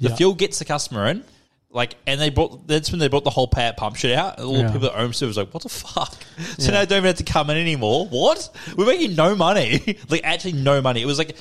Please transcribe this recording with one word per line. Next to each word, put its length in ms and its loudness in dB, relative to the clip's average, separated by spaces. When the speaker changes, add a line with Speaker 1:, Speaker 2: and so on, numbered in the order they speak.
Speaker 1:
The 100 2
Speaker 2:
Yeah. 60 -6
Speaker 1:
fuel 180 4
gets 240 -2
the 60 -8
customer 440 -4
in, 160 -2
like, 260 -4
and 140 -2
they 100 0
brought, 360 -2
that's 240 0
when 80 -4
they 100 2
brought 160 0
the 60 2
whole 180 0
pay 180 2
at 100 -4
pump 200 -6
shit 200 0
out. 240 -2
All 140 -4
the 60 4
Speaker 2:
Yeah. 120 2
Speaker 1:
people 160 -2
that 100 -4
own 140 -2
servos 240 -4
like, 160 -4
"What 100 -10
the 60 -12
fuck?" 460 -6
<laughs> 220 -12
So 80 -2
Speaker 2:
Yeah. 40 4
Speaker 1:
now 100 4
they 60 4
don't 120 2
even 100 4
have 80 2
to 80 -6
come 260 0
in 80 0
anymore. 480 0
What? 420 2
We're 100 4
making 300 2
no 200 4
money. 640 2
<laughs> 60 -20
Like, 160 0
actually 280 -2
no 280 4
money. 220 0
It 40 -2
was 120 0
like, 220 -4